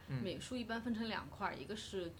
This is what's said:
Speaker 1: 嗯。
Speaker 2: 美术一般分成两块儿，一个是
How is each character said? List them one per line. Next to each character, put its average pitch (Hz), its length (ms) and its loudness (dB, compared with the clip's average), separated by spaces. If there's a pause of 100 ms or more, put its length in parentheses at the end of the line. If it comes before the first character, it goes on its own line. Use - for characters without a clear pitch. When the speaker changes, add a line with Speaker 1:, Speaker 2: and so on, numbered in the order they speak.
Speaker 1:
嗯。 131 160 2
Speaker 2:
美 170 160 2
术 - 160 -4
一 247 80 2
般 226 180 2
分 233 140 2
成 220 140 2
两 202 200 0
块 196 200 0
儿， - 80 0
一 - 80 -4
个 202 100 -2
是 185 460 -2